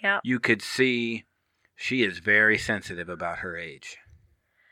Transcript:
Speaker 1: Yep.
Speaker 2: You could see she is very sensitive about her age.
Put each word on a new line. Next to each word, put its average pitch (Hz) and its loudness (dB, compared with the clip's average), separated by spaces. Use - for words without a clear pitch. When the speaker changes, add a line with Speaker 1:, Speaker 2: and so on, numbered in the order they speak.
Speaker 1:
Yep. 196 0
Speaker 2:
You 123 0
could 113 2
see 120 0
she 127 0
is 92 0
very 107 4
sensitive 92 -4
about 85 -6
her 87 -8
age. 82 -14